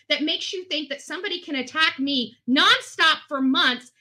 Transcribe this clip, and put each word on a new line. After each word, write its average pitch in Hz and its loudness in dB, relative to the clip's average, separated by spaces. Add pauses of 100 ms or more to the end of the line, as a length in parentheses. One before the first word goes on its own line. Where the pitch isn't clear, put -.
that 294 0
makes 339 -4
you 370 -8
think 302 -6
that 269 -10
somebody 349 -8
can 311 -8
attack 302 -2
me 269 -2 (120)
nonstop 330 4 (100)
for 277 -4
months 262 2